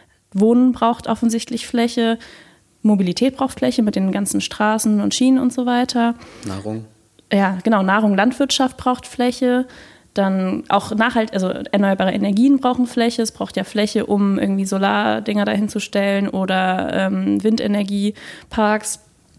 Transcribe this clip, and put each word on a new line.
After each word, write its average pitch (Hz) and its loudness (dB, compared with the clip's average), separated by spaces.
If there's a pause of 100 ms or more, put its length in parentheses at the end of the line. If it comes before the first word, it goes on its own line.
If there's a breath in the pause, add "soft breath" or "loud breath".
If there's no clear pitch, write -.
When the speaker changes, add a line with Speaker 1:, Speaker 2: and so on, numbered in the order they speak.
(320 loud breath)
Speaker 1:
Wohnen 240 4
braucht 240 -2
offensichtlich 233 -2
Fläche, 233 0 (640 loud breath)
Mobilität 208 2
braucht - -4
Fläche 254 0
mit 208 0
den 190 0
ganzen 202 -2
Straßen 214 0
und 202 0
Schienen 262 4
und 254 0
so 247 -4
weiter. 240 0 (320 loud breath)
Speaker 2:
Nahrung. 104 -8 (480)
Speaker 1:
Ja, 196 2
genau, 220 4
Nahrung, 202 2
Landwirtschaft 254 0
braucht 254 -2
Fläche. 247 0 (480 loud breath)
Dann 190 0
auch 202 0
nachhalt-, 220 0
also 185 -2
erneuerbare 190 0
Energien 208 2
brauchen 254 0
Fläche. 233 0
Es 220 -4
braucht - -10
ja 190 -2
Fläche, 208 -2
um 202 2
irgendwie 196 0
Solardinger 208 0
dahin 208 0
zu 208 -4
stellen 202 -2
oder, 185 -2
ähm, 190 0
Windenergieparks. 208 -2 (380)